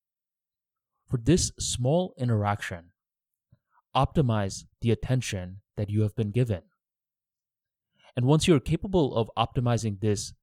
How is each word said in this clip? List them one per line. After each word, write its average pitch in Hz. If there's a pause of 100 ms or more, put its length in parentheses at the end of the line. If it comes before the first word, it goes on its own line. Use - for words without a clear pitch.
(1080)
For 131
this 139
small 160
interaction, 101 (1000)
optimize 113 (160)
the 117
attention 98 (140)
that 104
you 104
have 104
been 107
given. 113 (1500)
And 123
once 156
you're 160
capable -
of 110
optimizing 113
this 104